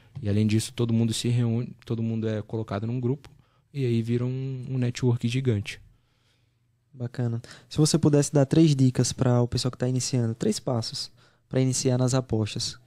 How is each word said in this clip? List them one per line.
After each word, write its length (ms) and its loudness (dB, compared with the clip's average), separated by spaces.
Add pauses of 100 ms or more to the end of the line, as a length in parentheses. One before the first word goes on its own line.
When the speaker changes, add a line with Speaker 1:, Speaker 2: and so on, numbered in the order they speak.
(220)
Speaker 1:
E 80 -4
além 180 2
disso, 260 0
todo 200 0
mundo 200 2
se 140 -4
reúne, 480 0 (100)
todo 160 -6
mundo 260 -4
é 140 -4
colocado 460 -6
num 120 -4
grupo 300 -4 (440)
e 120 -4
aí 160 2
vira 240 -2
um, 440 -6
um 80 -4
network 500 0
gigante. 540 -2 (1080)
Speaker 2:
Bacana. 480 -6 (300)
Se 80 -4
você 220 4
pudesse 340 4
dar 140 6
três 280 6
dicas 380 2
pra 280 2
o 60 2
pessoal 240 -4
que 60 -18
tá 100 -2
iniciando, 460 0
três 260 -2
passos 520 -6 (360)
pra 140 0
iniciar 360 0
nas 160 2
apostas, 720 -2